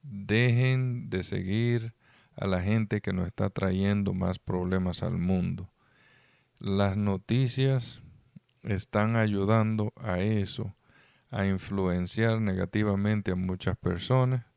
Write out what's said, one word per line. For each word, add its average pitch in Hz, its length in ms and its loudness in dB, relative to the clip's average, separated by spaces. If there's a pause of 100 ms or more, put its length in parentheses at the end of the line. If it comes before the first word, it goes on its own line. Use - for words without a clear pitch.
Dejen 123 1080 0
de 92 120 -2
seguir 110 680 -2 (420)
a - 120 -6
la 92 160 0
gente 104 400 0
que 98 100 -4
nos 92 140 0
está 95 240 -2
trayendo 98 640 0
más 92 240 0
problemas 92 640 -2
al 87 160 -2
mundo. 90 520 0 (880)
Las 98 380 0
noticias 123 1040 0 (600)
están 107 540 0
ayudando 107 800 2
a 90 240 -4
eso, 98 540 -2 (560)
a 101 160 -2
influenciar 98 920 0
negativamente 101 920 0
a 90 40 0
muchas 92 400 -2
personas 127 720 0 (100)